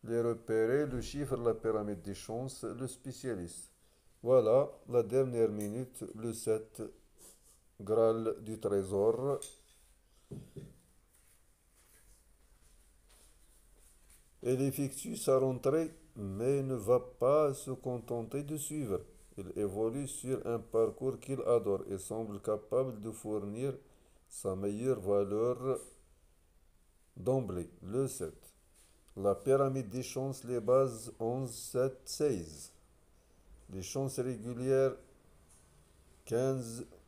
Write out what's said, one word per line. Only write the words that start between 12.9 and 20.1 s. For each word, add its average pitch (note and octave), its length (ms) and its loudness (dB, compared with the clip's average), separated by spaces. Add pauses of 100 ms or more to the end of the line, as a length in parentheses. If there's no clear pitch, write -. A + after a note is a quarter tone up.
Il B2+ 200 2
effectue - 540 -4
sa C3+ 220 4
rentrée, C3+ 540 0 (220)
mais A2+ 480 -2
ne C3 140 -2
va A#2+ 240 4
pas C#3 520 2
se C3 200 -8
contenter B2 720 -4
de D3 120 -8
suivre. C#3 440 -4 (360)
Il F2+ 200 -10
évolue A2 500 -2
sur B2+ 400 -6